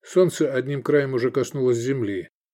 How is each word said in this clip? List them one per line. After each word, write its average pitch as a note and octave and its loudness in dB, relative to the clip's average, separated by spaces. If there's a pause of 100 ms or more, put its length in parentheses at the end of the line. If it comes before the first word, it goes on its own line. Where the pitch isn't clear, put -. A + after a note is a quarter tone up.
Солнце E3 2
одним C3 -2
краем C#3+ 2
уже B2 0
коснулось B2+ 0
земли. A2+ -4 (260)